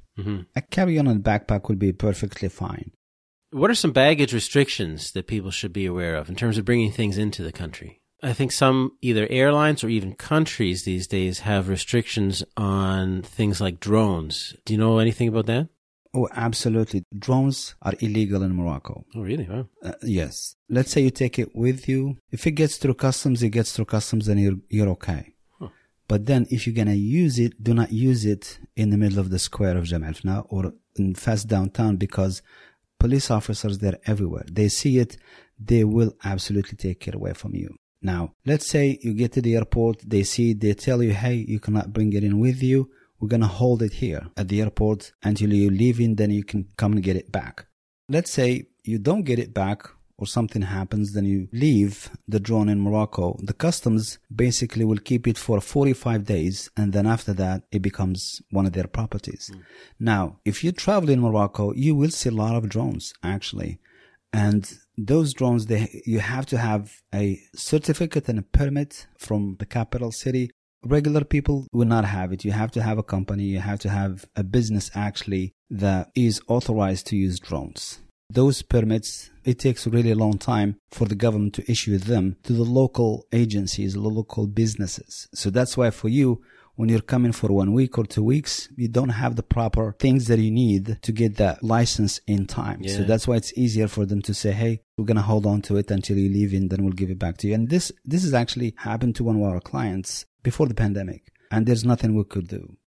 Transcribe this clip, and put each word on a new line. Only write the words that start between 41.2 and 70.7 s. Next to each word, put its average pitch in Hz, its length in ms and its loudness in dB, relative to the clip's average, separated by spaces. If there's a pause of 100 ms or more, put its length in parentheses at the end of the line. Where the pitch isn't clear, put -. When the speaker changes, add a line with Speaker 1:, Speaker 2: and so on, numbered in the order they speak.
Speaker 2:
you 107 260 -2
cannot 107 340 -2
bring 107 200 2
it 101 100 0
in 101 140 2
with 127 240 2
you. 131 300 2 (280)
We're 107 100 -4
gonna 117 180 4
hold 117 340 2
it 107 120 0
here 85 340 -4 (100)
at 95 120 -4
the 101 120 2
airport 107 520 -2 (100)
until 104 280 2
you 101 200 6
leave 117 280 4
in, 113 180 2
then 104 120 2
you 104 140 0
can 101 240 -6 (100)
come 104 160 2
and 104 80 2
get 92 140 2
it - 160 -6
back." - 340 -8 (420)
Let's 160 220 0
say 127 380 0 (160)
you 110 160 -2
don't 175 240 0
get 123 160 0
it 107 120 -6
back 98 360 -4 (300)
or 101 100 -8
something 110 340 -2
happens, 98 520 -4
then 101 120 0
you 98 260 0
leave 113 600 2 (160)
the 104 120 0
drone 107 300 2
in 104 100 2
Morocco. 101 640 0
The 101 140 -6
customs 113 640 0 (160)
basically 117 500 0
will 107 140 2
keep 120 280 -2
it 113 80 2
for 107 240 0
forty-five 123 680 0
days, 92 520 -2
and 104 160 2
then 104 140 4
after 113 260 0
that, 92 380 -2
it 101 100 0
becomes 92 580 -4 (120)
one 98 160 2
of 87 60 -2
their 90 120 -2
properties. - 640 -8
Speaker 1:
Mm. 95 100 -20 (380)
Speaker 2:
Now, 101 460 0
if 104 180 -2
you 170 80 2
travel 185 380 2
in 127 120 4
Morocco, 104 520 0
you 147 220 2
will 147 160 2
see - 180 -2
a 117 40 0
lot 110 220 0
of 113 140 0
drones, 113 540 -4
actually. 87 560 -6 (520)
And 104 400 2 (240)
those 135 380 2
drones, 120 320 0
they, 107 400 -2
you 113 140 0
have 123 260 -4
to 127 140 -2
have 107 420 -4 (100)
a 101 300 -2 (140)
certificate 156 760 -2
and 113 80 0
a 101 60 -2
permit 143 640 -2 (100)
from 101 400 -4
the 104 80 -8
capital 117 460 -4
city. 123 400 -4 (340)